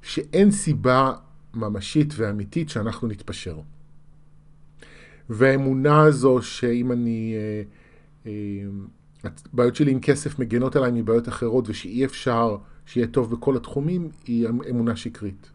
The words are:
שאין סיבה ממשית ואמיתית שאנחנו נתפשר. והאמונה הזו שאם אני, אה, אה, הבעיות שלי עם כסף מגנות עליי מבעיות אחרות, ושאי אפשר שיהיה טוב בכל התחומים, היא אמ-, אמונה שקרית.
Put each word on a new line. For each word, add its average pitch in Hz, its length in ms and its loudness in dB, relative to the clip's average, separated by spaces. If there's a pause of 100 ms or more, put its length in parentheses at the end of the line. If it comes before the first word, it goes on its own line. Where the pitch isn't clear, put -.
שאין 190 500 2
סיבה 131 600 2 (400)
ממשית 110 640 -2
ואמיתית 104 520 -4
שאנחנו 113 380 -4
נתפשר. 92 520 -10 (1700)
והאמונה 135 720 4
הזו 131 400 6
שאם 120 500 -2
אני, 113 440 -2
אה, 107 280 -6 (600)
אה, 101 1040 -10 (220)
הבעיות 123 220 2
שלי 143 160 4
עם 131 80 0
כסף - 400 0
מגנות 120 360 -2
עליי 131 180 2
מבעיות 117 360 0
אחרות, 117 400 -2
ושאי 110 360 -4
אפשר 117 520 -2 (280)
שיהיה 117 220 -2
טוב 117 240 0
בכל 123 260 0
התחומים, 160 520 -4 (160)
היא 117 240 0
אמ-, 120 200 -2
אמונה 117 260 0
שקרית. - 600 -10